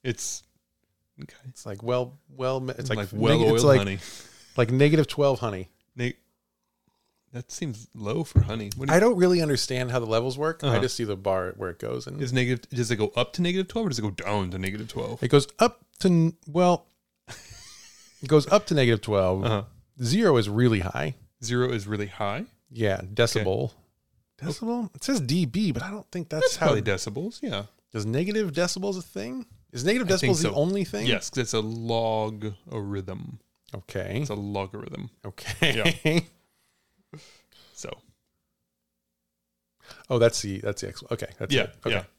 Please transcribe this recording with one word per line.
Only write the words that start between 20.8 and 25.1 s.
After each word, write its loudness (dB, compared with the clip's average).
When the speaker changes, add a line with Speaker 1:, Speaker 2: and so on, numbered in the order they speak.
Speaker 2:
high. -4
Speaker 1:
Zero 0
is -4
really -4
high? -6
Speaker 2:
Yeah, 0
decibel. 0
Speaker 1:
Okay. -6
Speaker 2:
Decibel? -6
It -14
says 0